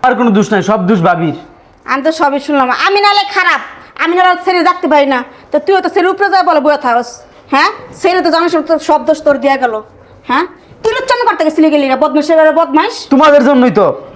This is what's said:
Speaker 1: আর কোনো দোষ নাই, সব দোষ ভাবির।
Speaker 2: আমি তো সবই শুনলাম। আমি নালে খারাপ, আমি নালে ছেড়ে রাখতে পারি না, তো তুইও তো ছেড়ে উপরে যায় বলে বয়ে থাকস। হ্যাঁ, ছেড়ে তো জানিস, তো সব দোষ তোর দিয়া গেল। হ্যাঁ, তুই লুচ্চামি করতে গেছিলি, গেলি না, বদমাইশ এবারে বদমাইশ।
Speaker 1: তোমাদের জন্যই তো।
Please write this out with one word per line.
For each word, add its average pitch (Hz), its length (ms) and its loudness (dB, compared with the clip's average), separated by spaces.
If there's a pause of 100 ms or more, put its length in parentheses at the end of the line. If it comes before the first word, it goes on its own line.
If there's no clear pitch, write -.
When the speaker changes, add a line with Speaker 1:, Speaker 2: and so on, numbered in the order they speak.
Speaker 1:
আর 254 120 2
কোনো 240 180 2
দোষ 214 160 2
নাই, 196 180 0
সব 214 180 2
দোষ 208 200 2
ভাবির। 165 280 -2 (540)
Speaker 2:
আমি 269 160 -2
তো 320 40 2 (100)
সবই 285 260 0
শুনলাম। 277 220 0 (180)
আমি 392 200 0
নালে 403 180 2 (120)
খারাপ, 349 240 0 (420)
আমি 339 160 -2
নালে 359 140 4 (120)
ছেড়ে 370 160 0 (100)
রাখতে 359 220 -4
পারি 285 220 4
না, 277 40 -2 (320)
তো 294 140 -2
তুইও 381 200 2
তো 349 100 -2
ছেড়ে 370 200 2
উপরে 392 180 -2
যায় 370 160 2
বলে 311 180 2
বয়ে 294 200 2
থাকস। 240 220 -2 (460)
হ্যাঁ, 311 160 2 (300)
ছেড়ে 359 240 0
তো 339 100 2
জানিস, 330 180 0 (180)
তো 330 40 4 (140)
সব 302 200 2
দোষ 302 160 0
তোর 285 200 2
দিয়া 277 180 2
গেল। 233 120 -2 (540)
হ্যাঁ, 277 160 -2 (380)
তুই 453 120 0
লুচ্চামি 523 340 -2
করতে 427 180 -2
গেছিলি, 311 280 2
গেলি 285 180 2
না, 262 100 0
বদমাইশ 302 320 0
এবারে 311 260 4
বদমাইশ। 320 360 -2 (180)
Speaker 1:
তোমাদের 285 340 4
জন্যই 254 300 2
তো। 190 80 2 (300)